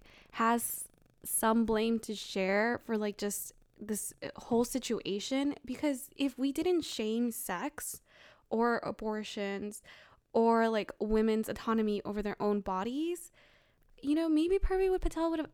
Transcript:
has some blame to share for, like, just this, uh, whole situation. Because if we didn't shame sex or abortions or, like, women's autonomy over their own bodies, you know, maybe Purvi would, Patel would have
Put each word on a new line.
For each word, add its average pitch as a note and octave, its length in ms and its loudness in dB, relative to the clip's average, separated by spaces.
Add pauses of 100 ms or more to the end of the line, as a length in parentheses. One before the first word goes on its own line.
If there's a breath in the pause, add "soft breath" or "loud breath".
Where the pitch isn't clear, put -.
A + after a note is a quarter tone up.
(320 loud breath)
has A#3 540 0 (380)
some A3+ 400 2
blame A3 360 2
to G#3+ 160 -8
share G3+ 680 0
for, A3+ 140 -2
like, G#3 180 -4
just - 360 -6 (280)
this, G#3 320 -6 (120)
uh, - 100 -6
whole A#3 300 0
situation. B3 920 -2 (100)
Because B3+ 520 -4
if C#4 200 -2
we C4+ 140 0
didn't E4 320 2
shame A#3 480 -2
sex - 720 -6 (480 loud breath)
or A#3 340 2
abortions G#3 1000 -6 (500 loud breath)
or, A3+ 360 6
like, A3 300 0
women's A3 500 4
autonomy G#3+ 560 0
over G#3 180 -4
their G#3 180 -4
own G#3 200 2
bodies, B3 680 -4 (720 soft breath)
you C#4+ 120 2
know, E4 140 2
maybe E4 300 4
Purvi F#4+ 320 4
would, F#4 100 2
Patel E4 300 0
would E4 80 -2
have D4 160 -4